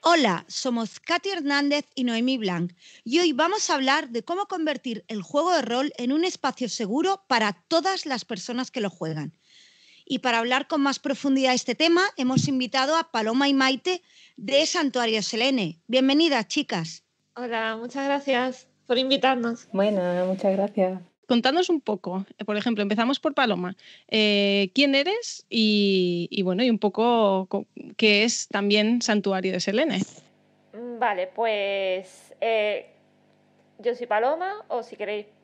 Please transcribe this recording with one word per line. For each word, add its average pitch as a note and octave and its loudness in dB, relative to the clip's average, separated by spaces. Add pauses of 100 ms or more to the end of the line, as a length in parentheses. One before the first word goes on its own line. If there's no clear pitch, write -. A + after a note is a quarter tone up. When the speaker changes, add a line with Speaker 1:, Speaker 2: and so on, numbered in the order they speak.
(140)
Speaker 1:
Hola, A#3 2
somos A#3 -6
Katy F4 -4
Hernández C#4+ 0 (100)
y C4 -2
Noemí B3 0
Blanc, F3 -4 (320)
y C4 0
hoy F4 2
vamos E4+ 0
a E4+ 2
hablar C#4 0
de A#3 -6
cómo F#4 -4
convertir D4+ -6
el G#3+ -8
juego D#4 0
de D#4 2
rol B3 -2
en A#3+ -2
un D#4+ 2
espacio B3+ -4
seguro C#4+ -2
para A3 2 (160)
todas F4+ 0
las C4 -6
personas A#3+ -6
que B3 -6
lo G3+ -2
juegan. D#3 -6 (720)
Y C4 -4
para A#3 2
hablar B3+ 0
con D#4 0
más C#4 0
profundidad C4+ 0
de B3 2
este B3 -2
tema, E4+ 4 (160)
hemos B3+ 2
invitado C4 0
a E4 -2
Paloma A#3 2
y C#4+ 4
Maite C4+ 2 (340)
de C4+ 2
Santuario A#3+ 0
Selene. A3+ -2
Bienvenidas, C4+ 4
chicas. F3+ -6 (320)
Speaker 2:
Hola, A3+ -4
muchas B3 -8
gracias C4+ -2 (200)
por A#3+ 0
invitarnos. C4 0
Speaker 3:
Bueno, F#3 0
muchas F#3+ 0
gracias. F#3+ 0 (320)
Speaker 4:
Contadnos C4+ 2
un E4 2
poco, F#3+ -6 (120)
eh, - -12
por G#3 -4
ejemplo, G#3+ -2
empezamos A3+ 0
por D4 0
Paloma. F#3+ 0 (320)
Eh, G3+ 2
¿quién C4+ 4
eres F#4+ -2
y, G3 2
y, - -4
bueno, F#3 0
y B3+ 2
un A3 2
poco G#3 2
co-, G3+ -6 (280)
qué G#3 4
es - -4
también G#3 2
Santuario F#3+ 0
de F3+ -4
Selene? G#3+ -2 (720)
Speaker 2:
Mm, A#3+ -12
vale, G3+ 0
pues, G3 -4
eh, G#3+ 0 (920)
yo A#3 -2
soy B3 -10
Paloma, E4 -2
o A#3 -6
si - -18
queréis G#3 -8 (180)